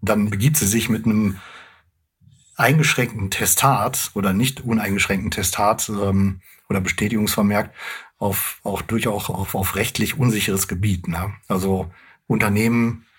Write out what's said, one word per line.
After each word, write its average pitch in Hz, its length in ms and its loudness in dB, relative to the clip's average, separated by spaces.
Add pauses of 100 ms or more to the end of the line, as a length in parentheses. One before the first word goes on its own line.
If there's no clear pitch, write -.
dann 104 300 2
begibt 113 260 2
sie 101 120 0
sich 110 200 0
mit 110 180 -2
einem 107 320 2 (1160)
eingeschränkten 117 760 2
Testat 117 840 2
oder 98 180 2
nicht 127 300 0
uneingeschränkten 101 680 0
Testat, 104 580 0
ähm, 98 520 2 (280)
oder 98 120 0
Bestätigungsvermerk 104 920 0 (460)
auf, - 460 -4
auch 98 180 -4
durchaus 107 480 -2
auf, 95 240 -4
auf 98 220 -2
rechtlich - 420 -2
unsicheres 107 480 0
Gebiet, 95 400 -2
ne? 90 260 -4 (140)
Also 92 460 -2 (340)
Unternehmen 113 800 0 (120)